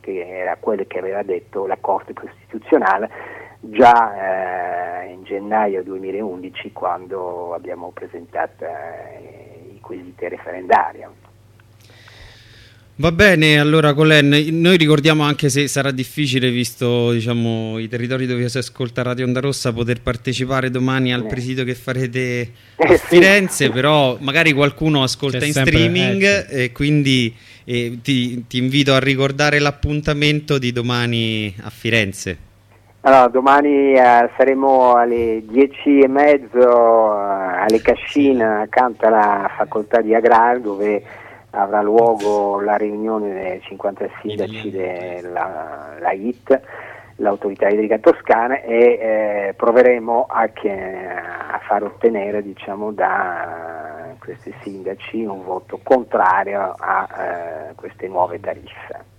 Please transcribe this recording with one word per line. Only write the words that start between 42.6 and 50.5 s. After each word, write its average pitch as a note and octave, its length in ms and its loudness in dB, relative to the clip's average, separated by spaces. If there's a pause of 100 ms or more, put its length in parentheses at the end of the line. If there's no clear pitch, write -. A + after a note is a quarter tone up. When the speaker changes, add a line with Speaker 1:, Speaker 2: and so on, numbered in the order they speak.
Speaker 1:
la G#2 160 0
riunione G#2+ 580 -4
dei F#2 300 -8
cinquanta - 440 -8 (140)
sindaci G#2+ 460 -8
Speaker 2:
Italiani. F2+ 520 -8
Speaker 1:
della, E2+ 800 -10
la F3 120 -2
it, G3 480 -2 (560)
l'autorità G2+ 520 -2
idrica G#2+ 300 0
toscana, A#2+ 640 0
e, A#2 160 -4
eh, G#2+ 760 2
proveremo A#2+ 760 2
a A2 180 0
che, - 220 -6